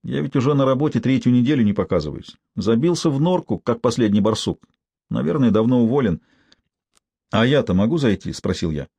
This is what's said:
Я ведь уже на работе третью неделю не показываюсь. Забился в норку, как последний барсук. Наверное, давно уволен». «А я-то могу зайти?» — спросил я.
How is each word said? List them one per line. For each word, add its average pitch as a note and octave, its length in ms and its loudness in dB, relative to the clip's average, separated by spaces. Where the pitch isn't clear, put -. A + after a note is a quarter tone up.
Я C3+ 180 -6
ведь D3 140 -6
уже C#3 180 2
на C#3 120 2
работе C3+ 340 0
третью B2 340 2
неделю B2 300 2
не G2+ 100 2
показываюсь. E2 640 -4
Забился A#2+ 540 0
в C#3 100 -2
норку, E3+ 400 -2
как A#2 220 -4
последний G#2+ 400 2
барсук. G#2 400 -2
Наверное, A#2 420 0
давно A#2+ 300 2
уволен». A2+ 400 0
«А A2 140 2
я-то B2+ 280 0
могу A2+ 240 0
зайти?» — G#2+ 360 0
спросил F2+ 380 -4
я. C#2+ 160 -8